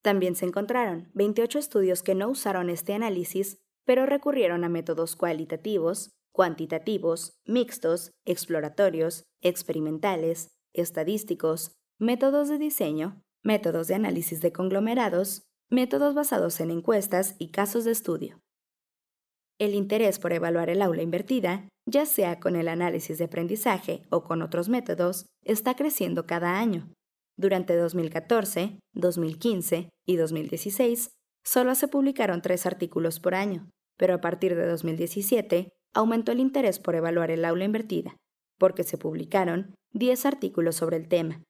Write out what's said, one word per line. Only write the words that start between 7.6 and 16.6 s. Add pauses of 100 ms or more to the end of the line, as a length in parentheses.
exploratorios, (160)
experimentales, (260)
estadísticos, (260)
métodos
de
diseño, (200)
métodos
de
análisis
de
conglomerados, (260)
métodos
basados